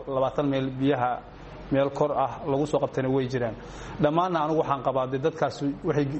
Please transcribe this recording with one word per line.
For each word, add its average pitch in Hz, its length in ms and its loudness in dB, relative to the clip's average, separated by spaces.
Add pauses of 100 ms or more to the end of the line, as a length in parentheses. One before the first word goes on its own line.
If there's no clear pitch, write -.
labaatan 135 420 0
meel 135 220 0
biyaha 131 480 2 (520)
meel 135 200 4
kor 147 260 2
ah 127 300 0
lagu 143 180 2
soo 143 140 2
qabtayna 131 320 0
way 135 160 2
jiraan. 120 260 -2 (480)
Dhammaanna 165 380 2
anigu 156 220 2
waxaan 139 200 0
qabaa 131 300 0
dee 135 80 -2
dadkaasi 143 460 -2 (180)
waxay 147 220 2 (140)